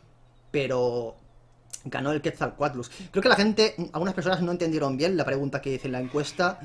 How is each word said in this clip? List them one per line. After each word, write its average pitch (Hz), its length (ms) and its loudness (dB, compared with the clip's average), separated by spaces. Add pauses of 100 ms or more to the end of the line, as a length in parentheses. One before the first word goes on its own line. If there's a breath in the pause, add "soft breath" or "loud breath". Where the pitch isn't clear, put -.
(520 soft breath)
Pero 123 640 0 (680)
ganó 135 280 -2
el 151 80 0
Quetzalcoatlus. 139 680 -4 (200 loud breath)
Creo 196 120 0
que 262 60 6
la 208 80 8
gente, 214 380 4 (180)
algunas 185 220 -2
personas 180 280 0
no 175 100 0
entendieron 156 440 0
bien 175 200 2
la 143 80 2
pregunta 135 360 -2
que 135 140 -2
hice 127 140 -6
en 127 40 -4
la 127 80 -4
encuesta. 147 640 -2